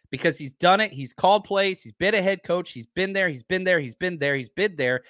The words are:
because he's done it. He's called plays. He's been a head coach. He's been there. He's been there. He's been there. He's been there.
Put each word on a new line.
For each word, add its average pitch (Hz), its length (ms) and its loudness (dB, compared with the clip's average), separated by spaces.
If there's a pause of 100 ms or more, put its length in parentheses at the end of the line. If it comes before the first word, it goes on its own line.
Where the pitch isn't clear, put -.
(100)
because 151 280 0
he's 139 140 -8
done 190 280 4
it. 214 120 -2
He's 131 200 -10
called 202 320 2
plays. 196 380 0
He's 113 100 -18
been 202 220 0
a 196 80 2
head 190 200 0
coach. 175 300 -4
He's 117 140 -14
been 190 260 -4
there. 190 160 0
He's 131 140 -8
been 185 220 -2
there. 180 140 4
He's 127 160 -6
been 180 240 -4
there. 143 180 0
He's 127 120 -6
been 190 280 -2
there. 127 340 0